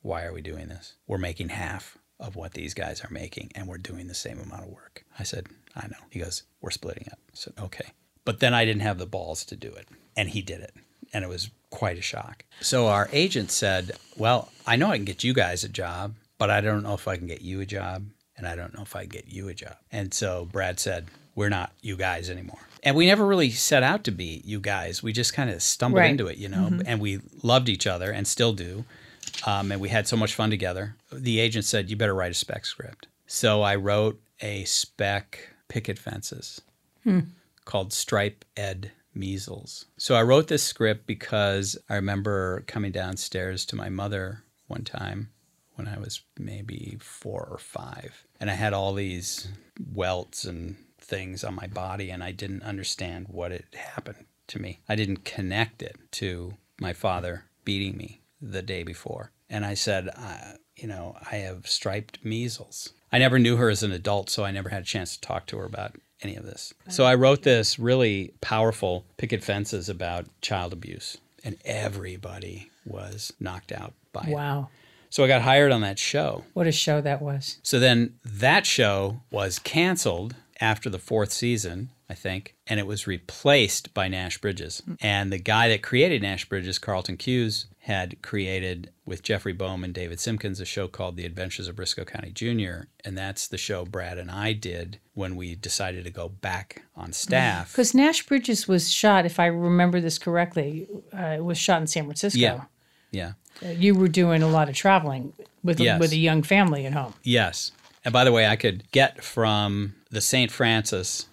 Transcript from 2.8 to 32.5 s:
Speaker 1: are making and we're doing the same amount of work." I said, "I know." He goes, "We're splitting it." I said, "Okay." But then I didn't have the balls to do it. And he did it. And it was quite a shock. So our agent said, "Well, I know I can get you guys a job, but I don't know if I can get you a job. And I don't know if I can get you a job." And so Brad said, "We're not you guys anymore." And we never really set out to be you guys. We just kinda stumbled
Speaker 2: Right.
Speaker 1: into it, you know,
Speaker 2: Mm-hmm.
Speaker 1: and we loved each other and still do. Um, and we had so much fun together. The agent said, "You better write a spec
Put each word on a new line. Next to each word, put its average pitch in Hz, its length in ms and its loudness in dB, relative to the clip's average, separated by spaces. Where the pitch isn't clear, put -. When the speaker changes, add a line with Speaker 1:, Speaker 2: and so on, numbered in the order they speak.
Speaker 1:
are - 80 -12
making - 440 -12
and 95 120 -10
we're 90 100 -12
doing 90 300 -12
the 90 60 -14
same - 260 -10
amount - 240 -14
of 92 60 -16
work." - 340 -20
I 104 40 -6
said, - 240 -8
"I - 120 -12
know." 101 100 -14
He - 80 -10
goes, 85 240 -8
"We're 85 100 -8
splitting - 360 -10
it." - 60 -18
I - 200 -20
said, - 260 -14
"Okay." - 320 -10
But 110 160 -2
then 123 140 6
I 117 100 6
didn't 107 200 2
have 101 160 0
the 90 80 -8
balls 85 380 -6
to - 120 -12
do - 160 -12
it. 95 160 -20
And 101 140 0
he 107 140 -6
did 82 180 -10
it. - 140 -18
And 101 140 -4
it - 20 -10
was 90 220 -8
quite 90 260 -2
a 87 40 -10
shock. - 440 -10
So 123 260 4
our 101 240 4
agent 143 400 2
said, 92 460 0
"Well, 113 340 2
I 117 120 4
know 185 140 4
I 147 60 0
can 104 80 -4
get 98 200 -6
you 127 80 2
guys 90 320 2
a 104 40 -10
job, 95 460 -8
but 104 120 2
I 104 120 4
don't 104 220 0
know 101 100 -4
if - 140 -6
I 95 100 -4
can 87 100 -8
get 85 140 -12
you 90 180 -8
a 98 60 -6
job. 95 400 -8
And 90 100 -10
I 85 80 -6
don't 87 180 -10
know 104 80 -14
if 98 140 -14
I 92 60 -8
can 85 80 -14
get - 180 -16
you 95 220 -10
a 87 40 -10
job." - 220 -16
And 98 200 -6
so 90 400 -4
Brad 92 280 -2
said, 87 260 -4
"We're 104 140 0
not 92 320 -2
you 101 140 -8
guys 90 320 -2
anymore." 90 340 -12
And 139 140 4
we 165 100 8
never 202 220 8
really 175 240 6
set 127 320 4
out 117 220 4
to 117 60 0
be 85 320 -6
you 104 160 -6
guys. 95 440 -4
We 113 100 -2
just 117 220 0
kinda 113 240 -2
stumbled - 400 2
Speaker 2:
Right. 165 100 8
Speaker 1:
into 131 160 2
it, 82 140 -6
you 101 100 -8
know, 92 220 2
Speaker 2:
Mm-hmm. 90 160 0
Speaker 1:
and 113 120 0
we 101 200 -2
loved 123 260 6
each 92 160 0
other 92 240 -2
and 98 180 -4
still 117 260 2
do. 95 320 -8
Um, 98 260 0
and 98 80 -4
we 98 100 -4
had 107 180 2
so 120 100 0
much 110 160 2
fun 110 160 0
together. 95 460 -4
The 123 280 0
agent 113 260 2
said, 101 260 -2
"You 110 40 -4
better 104 200 0
write 90 160 -2
a - 20 -8
spec - 320 -6